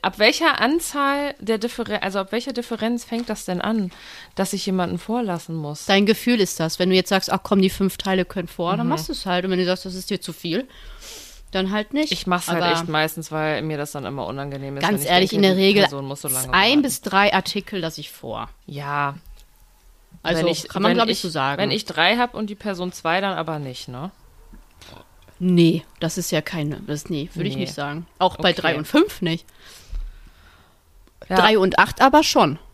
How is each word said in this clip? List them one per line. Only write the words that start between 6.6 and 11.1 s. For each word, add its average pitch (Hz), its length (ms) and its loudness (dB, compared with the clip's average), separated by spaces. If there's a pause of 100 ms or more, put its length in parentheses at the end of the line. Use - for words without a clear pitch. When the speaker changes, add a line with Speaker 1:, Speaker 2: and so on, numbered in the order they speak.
Speaker 2:
Wenn 185 100 2
du 185 60 4
jetzt 185 140 4
sagst, 190 220 0
"Ach 190 120 0
komm, 196 180 2
die 190 80 4
fünf - 280 -2
Teile 185 280 0
können 175 220 -8
vor", 180 280 -2
dann 165 120 0
Speaker 1:
Mhm. - 20 2
Speaker 2:
machst 156 180 -2
du's - 200 -8
halt. 180 180 0
Und 190 60 0
wenn 180 80 2
du 185 60 2
sagst, 180 200 -2
"Das 185 80 -8
ist 185 160 -10
dir 196 100 -2
zu 175 140 -10
viel", 190 340 -4 (840)